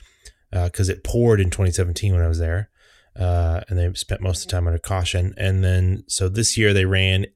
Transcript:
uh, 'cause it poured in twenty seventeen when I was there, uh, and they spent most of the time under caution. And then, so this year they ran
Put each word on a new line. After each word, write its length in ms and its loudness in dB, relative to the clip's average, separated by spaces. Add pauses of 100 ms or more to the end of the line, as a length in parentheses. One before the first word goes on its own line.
(520)
uh, 200 0
'cause 160 -2
it 160 -6
poured 360 2
in 100 2
twenty 220 0
seventeen 420 -2
when 80 2
I 60 2
was 100 0
there, 320 -4 (460)
uh, 520 0
and 100 -2
they 160 0
spent 260 -8
most 220 -2
of 60 -14
the 40 -6
time 140 0
under 120 0
caution. 580 -2
And 280 0
then, 420 2
so 220 -2
this 280 0
year 160 4
they 140 4
ran 500 2